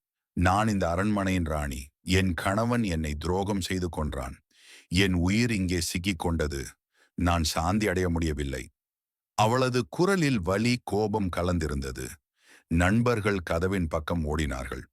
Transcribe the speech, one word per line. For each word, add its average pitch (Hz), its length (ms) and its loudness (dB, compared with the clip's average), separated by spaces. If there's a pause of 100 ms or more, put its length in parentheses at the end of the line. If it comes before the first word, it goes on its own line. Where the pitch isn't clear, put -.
(320)
"நான் 95 360 2
இந்த 92 220 0
அரண்மனையின் 95 540 0
ராணி. 73 420 -4 (140)
என் 92 340 2
கணவன் 113 480 0
என்னை 80 320 -2
துரோகம் 95 460 -2
செய்து 90 280 -2
கொன்றான். 71 460 -6 (540)
என் 92 240 4
உயிர் 98 380 2
இங்கே 92 300 0
சிக்கிக் 90 380 -2
கொண்டது. 76 480 -2 (480)
நான் 85 300 2
சாந்தி 92 440 0
அடைய 92 200 0
முடியவில்லை." 71 600 -2 (680)
அவளது 123 540 2
குரலில் 165 520 2
வலி, 110 440 0
கோபம் 101 520 0
கலந்திருந்தது. 71 720 -2 (600)
நண்பர்கள் 101 720 2
கதவின் 87 500 0
பக்கம் 78 500 -2
ஓடினார்கள். 65 440 -4 (100)